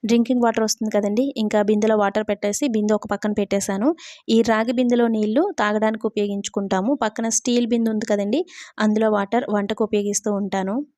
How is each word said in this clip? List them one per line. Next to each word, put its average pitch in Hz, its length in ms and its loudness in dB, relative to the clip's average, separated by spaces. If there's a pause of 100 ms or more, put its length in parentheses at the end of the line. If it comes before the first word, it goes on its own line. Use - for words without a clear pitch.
డ్రింకింగ్ 233 360 2
వాటర్ 226 200 2
వస్తుంది 214 320 -4
కదండి, 208 260 0 (200)
ఇంకా 214 160 0 (100)
బిందెలో 214 320 2
వాటర్ 202 300 0
పెట్టేసి 208 340 -2 (100)
బిందె 214 200 2
ఒక 208 180 -2
పక్కన 208 260 -2
పెట్టేశాను. 202 500 0 (460)
ఈ - 20 6 (140)
రాగి 226 300 0
బిందెలో 240 260 4 (100)
నీళ్లు 214 280 2 (180)
తాగడానికి 214 480 0
ఉపయోగించుకుంటాము. 202 840 -2 (100)
పక్కన 226 240 -4 (100)
స్టీల్ 240 360 0
బిందె 226 200 0
ఉంది 220 180 -2
కదండి, 208 300 0 (440)
అందులో 214 320 2
వాటర్ 233 280 -2 (100)
వంటకు 208 320 -2
ఉపయోగిస్తూ 202 520 -2
ఉంటాను. 196 360 -4 (220)